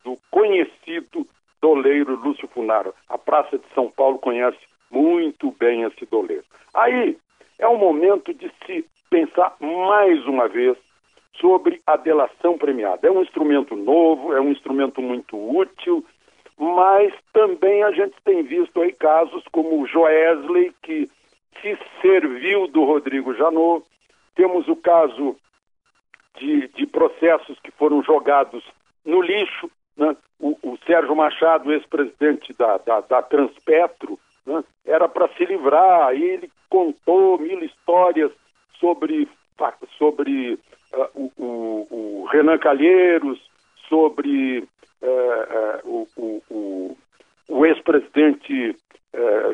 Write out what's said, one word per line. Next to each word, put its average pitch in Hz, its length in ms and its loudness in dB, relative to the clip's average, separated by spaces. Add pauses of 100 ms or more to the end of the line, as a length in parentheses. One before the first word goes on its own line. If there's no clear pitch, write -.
do 127 120 -10 (140)
conhecido 180 960 -2 (340)
doleiro 139 560 2
Lúcio 135 320 -8
Funaro. 110 460 -4 (140)
A 123 100 -8
Praça 147 400 -2
de - 60 -14 (100)
São 127 160 -2
Paulo 135 280 0
conhece 123 400 -4 (320)
muito 156 680 -2
bem 117 240 0
esse 110 240 -8
doleiro. 87 380 -4 (300)
Aí 240 420 0 (420)
é 226 100 0
o 233 100 2
momento 180 560 2
de 185 160 -16 (160)
se 170 180 -10 (240)
pensar 175 520 0
mais 180 640 2
uma 127 220 0
vez 123 280 0 (640)
sobre - 480 2
a 156 100 2
delação 160 640 -2
premiada. 123 480 -2
É 170 40 6
um 190 120 2
instrumento 147 540 -2
novo, 147 580 2
é 135 60 2
um 143 100 0
instrumento 135 500 -4
muito 123 360 -8
útil, 160 680 -4 (540)
mas 185 540 2 (200)
também 202 500 2
a 208 100 0
gente 196 220 -4 (100)
tem 185 180 2
visto 170 380 -4
aí 170 120 0
casos 160 500 0 (100)
como 160 280 -2
o 131 60 -4
Joesley, 160 840 2 (100)
que 156 260 -6 (540)
se 208 160 -8 (240)
serviu 180 640 2
do 147 160 2
Rodrigo 135 500 -2
Janot. 165 500 0 (500)
Temos 180 340 0
o 165 80 -2
caso 147 600 2 (1000)
de, - 300 -2
de - 180 -8
processos 160 720 0
que - 120 -20
foram 147 300 0
jogados 143 600 0 (400)
no 175 160 2
lixo, 180 500 -4 (260)
né? 160 200 -2 (220)
O, 151 240 -4
o 123 240 -10
Sérgio 165 280 0
Machado, 151 580 0
ex-presidente 147 800 -2
da, 107 240 0
da, 110 240 -2
da 127 200 0
Transpetro, 156 960 -2 (280)
né? 156 180 -6 (220)
Era 160 220 2
pra - 280 -2
se 180 80 -2
livrar, 165 680 2
e 143 80 -2
ele 180 280 -6 (200)
contou 185 680 2
mil 175 240 -6
histórias 170 680 0 (480)
sobre, 160 500 -2 (720)
sobre, 139 600 -2 (360)
ah, 131 200 -4
o, 135 220 -10
o, 113 500 -8 (360)
o - 80 -12
Renan 156 260 2
Calheiros, 156 800 2 (500)
sobre, 143 800 -2 (360)
eh, 123 480 -2
eh, 110 340 -4
o, - 220 -8 (100)
o, 110 320 -10
o, 95 480 -10 (520)
o 151 180 2
ex-presidente, 143 1080 -2 (380)
eh, 107 420 -2